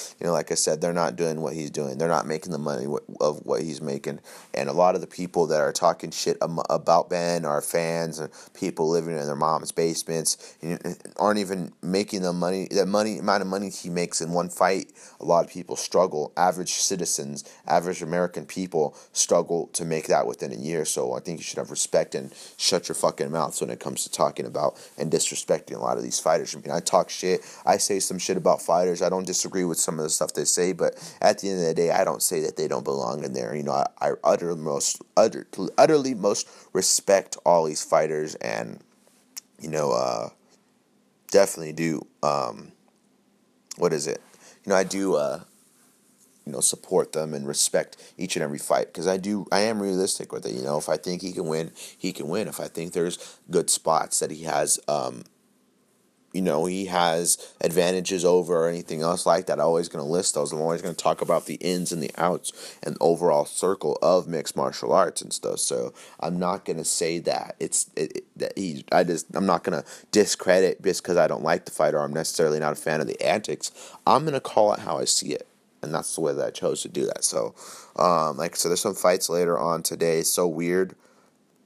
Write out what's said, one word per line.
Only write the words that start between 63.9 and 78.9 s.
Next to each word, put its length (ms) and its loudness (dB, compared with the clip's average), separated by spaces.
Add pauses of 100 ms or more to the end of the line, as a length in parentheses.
of 280 4
mixed 280 -6
martial 380 -2
arts 300 2
and 100 -8
stuff. 240 -4
So 340 -2 (280)
I'm 180 -2
not 280 -2
gonna 200 -4
say 320 -2
that 420 -4
it's, 360 -2
it, 220 -4
it, 80 -10 (100)
that 200 -6
he, 360 -6
I 120 6
just, 300 0
I'm 140 2
not 160 4
gonna 200 -2 (280)
discredit 720 4
just 200 0
'cause 140 2
I 80 8
don't 180 0
like 220 0
the 60 -14
fighter. 260 2
I'm 160 -2
necessarily 460 0
not 140 0
a 20 -4
fan 260 -2
of 60 -2
the 180 -6
antics. 460 -2 (340)
I'm 180 6
gonna 160 -2
call 340 4
it 80 -4
how 180 -4
I 60 0
see 280 0
it, 140 -6 (340)
and 100 -6
that's 220 -4
the 80 -4
way 120 0
that 120 -2
I 60 -4
chose 320 -2
to 60 -10
do 180 -2
that. 160 -4
So, 320 -2 (400)
um, 420 4
like 160 -4
I 20 -10
said, 140 0
there's 120 0
some 120 0